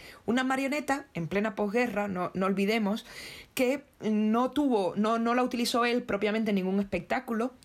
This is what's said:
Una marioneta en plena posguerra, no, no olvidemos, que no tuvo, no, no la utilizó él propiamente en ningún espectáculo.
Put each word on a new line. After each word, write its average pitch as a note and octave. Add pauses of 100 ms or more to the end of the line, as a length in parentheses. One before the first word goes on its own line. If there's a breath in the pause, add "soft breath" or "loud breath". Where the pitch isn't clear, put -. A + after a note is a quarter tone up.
(260 loud breath)
Una B3
marioneta C4+
en E3+
plena G3+
posguerra, G#3
no, F#3
no F#3
olvidemos, G3+ (480 loud breath)
que C4+ (180)
no A3
tuvo, B3
no, A3
no A#3
la B3+
utilizó A#3+
él A#3+
propiamente G#3
en G3+
ningún F#3+
espectáculo. A3 (120)